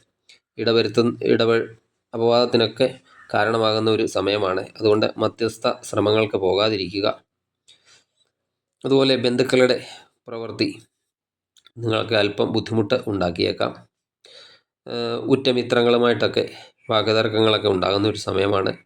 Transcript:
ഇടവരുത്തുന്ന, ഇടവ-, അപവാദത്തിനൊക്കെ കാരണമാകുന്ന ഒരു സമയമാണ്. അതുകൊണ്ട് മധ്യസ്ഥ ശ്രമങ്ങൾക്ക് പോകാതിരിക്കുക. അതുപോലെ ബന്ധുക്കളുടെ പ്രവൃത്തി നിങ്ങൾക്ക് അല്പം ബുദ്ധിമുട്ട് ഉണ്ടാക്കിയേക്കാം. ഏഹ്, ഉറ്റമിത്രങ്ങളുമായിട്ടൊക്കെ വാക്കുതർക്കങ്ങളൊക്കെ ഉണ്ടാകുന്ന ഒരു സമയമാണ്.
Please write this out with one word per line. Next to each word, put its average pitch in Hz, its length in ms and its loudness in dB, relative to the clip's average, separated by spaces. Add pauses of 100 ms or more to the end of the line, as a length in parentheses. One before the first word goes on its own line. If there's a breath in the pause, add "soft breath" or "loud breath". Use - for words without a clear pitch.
(580 soft breath)
ഇടവരുത്തുന്ന, 113 540 2 (120)
ഇടവ-, 113 460 2 (440)
അപവാദത്തിനൊക്കെ 117 760 2 (420 soft breath)
കാരണമാകുന്ന 110 640 0
ഒരു 107 140 0
സമയമാണ്. 98 640 -2
അതുകൊണ്ട് 107 380 0 (100)
മധ്യസ്ഥ 110 500 -4 (160)
ശ്രമങ്ങൾക്ക് 107 540 0
പോകാതിരിക്കുക. 98 720 -2 (1800 soft breath)
അതുപോലെ 135 320 4
ബന്ധുക്കളുടെ 123 640 2 (460 loud breath)
പ്രവൃത്തി 113 460 -6 (1080)
നിങ്ങൾക്ക് 110 380 -2
അല്പം 104 380 0
ബുദ്ധിമുട്ട് 110 440 -2 (100)
ഉണ്ടാക്കിയേക്കാം. 95 640 -2 (1160 loud breath)
ഏഹ്, 120 340 -6
ഉറ്റമിത്രങ്ങളുമായിട്ടൊക്കെ 120 1200 0 (440 loud breath)
വാക്കുതർക്കങ്ങളൊക്കെ 110 800 2
ഉണ്ടാകുന്ന 98 380 0
ഒരു 104 100 -2
സമയമാണ്. 98 540 0 (140)